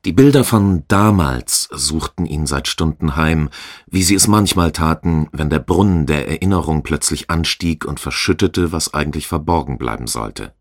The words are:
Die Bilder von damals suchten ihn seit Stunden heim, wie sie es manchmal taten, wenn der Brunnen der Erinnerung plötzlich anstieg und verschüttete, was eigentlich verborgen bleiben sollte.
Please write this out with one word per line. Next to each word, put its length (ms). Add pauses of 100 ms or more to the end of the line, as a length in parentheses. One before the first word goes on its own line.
Die 80
Bilder 320
von 420
damals 840
suchten 540
ihn 200
seit 220
Stunden 480
heim, 320 (380)
wie 160
sie 120
es 140
manchmal 420
taten, 640
wenn 160
der 120
Brunnen 440
der 240
Erinnerung 540
plötzlich 480
anstieg 560
und 140
verschüttete, 720
was 220
eigentlich 340
verborgen 520
bleiben 280
sollte. 540